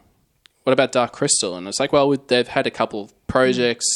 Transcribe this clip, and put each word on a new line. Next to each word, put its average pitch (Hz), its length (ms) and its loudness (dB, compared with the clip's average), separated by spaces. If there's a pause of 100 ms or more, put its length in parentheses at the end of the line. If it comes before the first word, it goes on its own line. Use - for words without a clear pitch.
(640)
what 131 100 2
about 131 180 0
Dark 123 220 -2
Crystal?" 104 420 -2
And - 120 -10
it's - 120 -8
like, 160 140 -2
"Well, 143 160 4
we, 139 80 2 (100)
they've 123 200 2
had - 200 -2
a 113 40 -4
couple 110 320 -4
of - 240 -20
projects 123 580 0 (100)